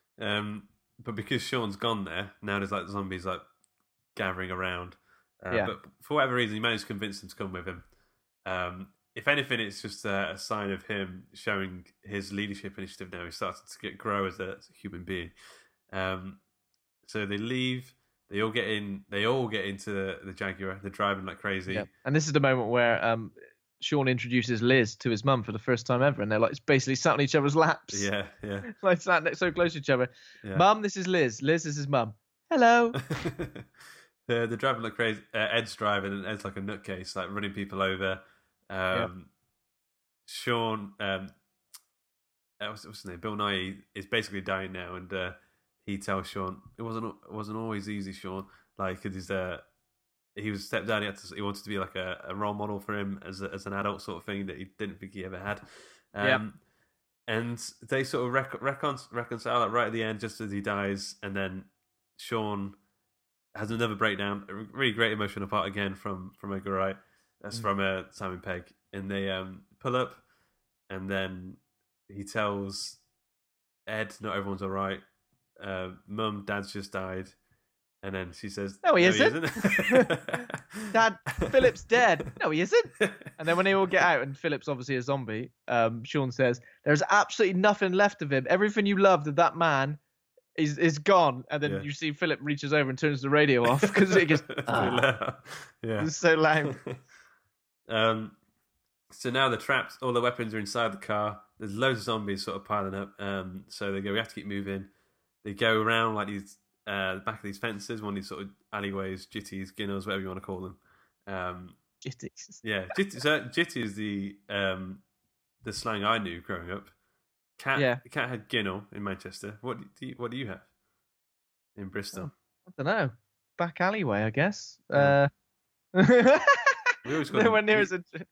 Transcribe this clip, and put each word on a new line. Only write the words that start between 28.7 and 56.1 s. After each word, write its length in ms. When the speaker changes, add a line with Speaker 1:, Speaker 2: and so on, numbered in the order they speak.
Speaker 2:
<laughs> 100
Like, 180
sat 240
next, 160
so 100
close 220
to 80
each 100
other. 200
Speaker 1:
Yeah. 120
Speaker 2:
"Mum, 260
this 140
is 120
Liz. 340
Liz 240
is 100
his 120
mum. 260
Hello." 480
Speaker 1:
<laughs> 40
They're, 180
they're 100
driving 260
like 120
crazy. 260
Uh, 160
Ed's 240
driving, 380
and 120
Ed's 200
like 120
a 40
nutcase, 560
like, 140
running 220
people 300
over. 380
Um, 100
Speaker 2:
Yeah. 300
Speaker 1:
Sean, 720
um, 260
uh, 80
what's, 180
what's 160
his 80
name? 100
Bill 160
Nighy 420
is 120
basically 340
dying 320
now, 220
and, 180
uh, 200
he 120
tells 300
Sean, 320
"It 40
wasn't, 240
it 260
wasn't 260
always 300
easy, 240
Sean." 340
Like, 240
'cause 120
he's, 160
uh, 280
he 140
was 220
a 40
stepdad. 240
He 60
had 100
to, 180
he 80
wanted 220
to 40
be, 100
like, 180
a, 320
a 60
role 200
model 240
for 180
him 300
as 160
a, 100
as 140
an 60
adult 300
sort 160
of 80
thing 200
that 120
he 80
didn't 220
think 140
he 100
ever 160
had. 200